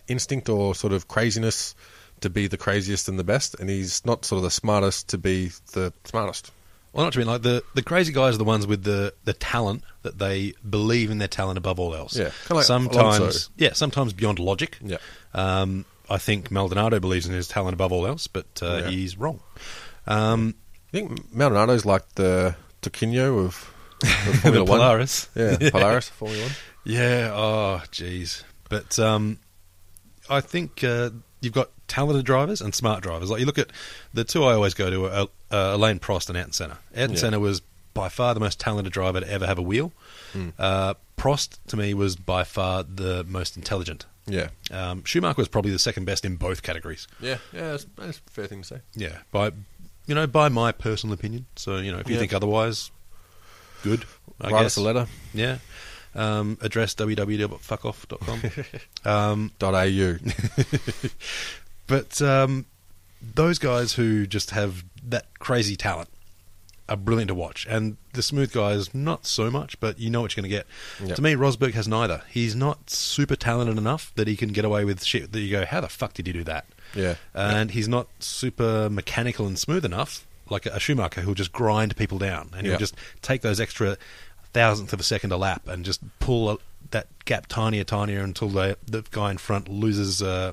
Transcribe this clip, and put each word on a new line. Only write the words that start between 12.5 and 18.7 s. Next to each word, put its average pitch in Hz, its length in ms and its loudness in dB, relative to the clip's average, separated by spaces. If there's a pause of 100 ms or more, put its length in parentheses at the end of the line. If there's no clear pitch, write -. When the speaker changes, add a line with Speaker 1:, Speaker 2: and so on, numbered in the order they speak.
Speaker 1:
like 143 100 6
Speaker 2:
Sometimes, 123 520 6
Speaker 1:
Alonso. 82 380 2
Speaker 2:
yeah, - 180 2
sometimes 135 400 0
beyond 101 260 0
logic. 92 440 -2
Speaker 1:
Yeah. 95 140 -6 (360)
Speaker 2:
Um, 95 520 0 (240)
I 101 80 2
think 104 340 -2
Maldonado 98 480 4
believes 90 260 2
in 90 80 -4
his 90 140 -2
talent 95 260 -2
above 92 200 2
all 90 120 2
else, 143 220 -4
but, 87 180 -8 (160)
uh, 87 220 -2